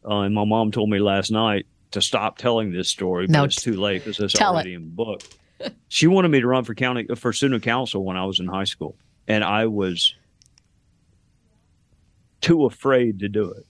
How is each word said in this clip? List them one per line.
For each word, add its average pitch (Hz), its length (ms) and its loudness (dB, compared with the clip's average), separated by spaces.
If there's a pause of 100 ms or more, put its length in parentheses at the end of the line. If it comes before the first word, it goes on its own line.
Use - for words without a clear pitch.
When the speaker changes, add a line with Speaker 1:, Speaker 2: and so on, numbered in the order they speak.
Speaker 1:
uh, 104 120 0
and 101 140 0
my 104 80 2
mom 107 280 2
told 107 180 0
me 101 100 2
last 98 320 2
night 110 340 0 (260)
to 101 100 -2
stop 107 360 -2
telling 113 340 0
this 90 180 -4
story, 92 360 -2
but 92 80 2
Speaker 2:
No, 143 120 4
Speaker 1:
it's 139 100 -2
Speaker 2:
t-, - 160 -4
Speaker 1:
too 101 80 -2
late 98 240 -2
'cause 107 160 -10
it's 101 140 -2
Speaker 2:
tell 196 200 2
Speaker 1:
already 110 200 -4
Speaker 2:
it. 87 40 -12
Speaker 1:
in 87 60 -14
the 80 80 -16
book. 104 300 -6 (640)
She - 200 2
wanted 185 220 6
me 143 120 6
to 117 60 2
run 127 180 2
for 110 100 -8
county, 123 300 -2 (100)
for 117 180 -4
student 131 300 0
council 113 400 -2
when 92 140 -4
I 92 80 -4
was 95 140 -6
in 90 80 -6
high 95 180 -4
school, - 300 -10 (320)
and 107 160 0
I 104 240 0
was 95 460 0 (2250)
too 165 240 4
afraid 120 540 2
to 104 100 -4
do 104 220 -2
it. - 180 -18